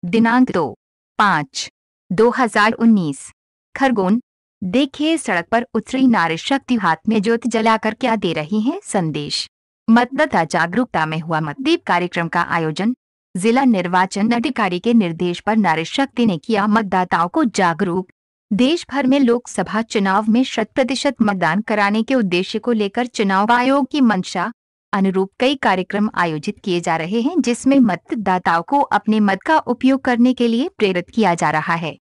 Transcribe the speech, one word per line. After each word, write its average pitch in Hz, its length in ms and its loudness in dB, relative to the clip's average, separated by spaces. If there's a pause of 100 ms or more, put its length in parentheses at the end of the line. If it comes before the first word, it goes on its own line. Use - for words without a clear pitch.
(160)
दिनांक 233 360 4
दो 175 120 0 (560)
पाँच 185 480 0 (440)
दो 220 180 4
हज़ार 226 440 2
उन्नीस। 202 440 2 (580)
खरगोन, 233 440 0 (420)
देखिए 285 560 -2
सड़क 175 340 -4
पर 240 220 0
उतरी 254 340 -2
नारी 170 300 2
शक्ति, 262 380 -2
हाथ 190 200 0 (140)
में 220 120 2
ज्योत 233 260 0
जलाकर 220 460 0
क्या 226 220 -2
दे 190 180 -2
रही 160 280 -4
हैं 302 220 -2
संदेश। 151 600 -4 (420)
मतदाता 247 580 2
जागरूकता 170 600 -2
में 156 140 -6
हुआ 160 200 -4
मतदीप 262 480 -4
कार्यक्रम 175 400 -2
का 165 220 -2
आयोजन। 170 460 -2 (400)
जिला 226 300 2
निर्वाचन 190 680 2
अधिकारी 233 480 -2
के 233 140 0
निर्देश 175 460 0
पर 220 180 -2
नारी 165 280 0
शक्ति 254 400 -2
ने 190 120 0
किया 208 300 -2
मतदाताओं 185 600 0
को 320 180 0
जागरूक। 180 640 0 (420)
देश 254 400 2
भर 262 160 -2
में 269 120 2
लोकसभा 233 600 0
चुनाव 214 500 0
में 240 140 4
शत - 300 -4
प्रतिशत 269 460 -2
मतदान 190 400 0
कराने 208 420 0
के 262 120 0
उद्देश्य 190 440 0
को 240 140 -2
लेकर 214 340 -2
चुनाव 202 460 0
आयोग 262 380 2
की 294 120 0
मंशा 190 480 0 (420)
अनुरूप 190 360 0 (100)
कई 269 160 0
कार्यक्रम 202 600 -2
आयोजित 170 480 -4
किए 175 180 -2
जा 170 160 -2
रहे 180 240 -4
हैं, 311 200 -2
जिसमें 254 380 0
मतदाताओं 185 840 0
को 185 180 -2
अपने 214 400 0
मत 196 220 0
का 320 180 2
उपयोग 262 420 0
करने 247 320 2
के 240 140 0
लिए 233 300 -2
प्रेरित 190 320 -2
किया 202 260 2
जा 170 140 0
रहा 156 260 -2
है। 165 260 -8